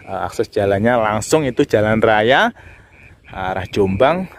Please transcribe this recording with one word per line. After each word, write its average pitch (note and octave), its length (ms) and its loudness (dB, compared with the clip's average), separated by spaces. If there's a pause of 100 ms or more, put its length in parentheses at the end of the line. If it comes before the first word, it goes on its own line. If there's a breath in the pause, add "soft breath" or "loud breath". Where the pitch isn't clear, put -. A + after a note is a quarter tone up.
eh, F#2+ 160 -8
akses G#2 240 -6
jalannya G#2 500 0
langsung A2 460 0
itu C3+ 240 0
jalan A2 320 2
raya A#2 480 4 (840 loud breath)
arah F#2 380 -8
Jombang, B2+ 580 0 (120)